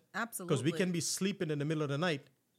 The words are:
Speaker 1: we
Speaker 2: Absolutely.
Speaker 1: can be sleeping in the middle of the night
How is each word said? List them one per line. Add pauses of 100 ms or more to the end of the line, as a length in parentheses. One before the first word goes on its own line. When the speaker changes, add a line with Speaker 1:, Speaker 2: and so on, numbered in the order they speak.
(140)
Speaker 1:
we
Speaker 2:
Absolutely.
Speaker 1:
can
be
sleeping
in
the
middle
of
the
night (320)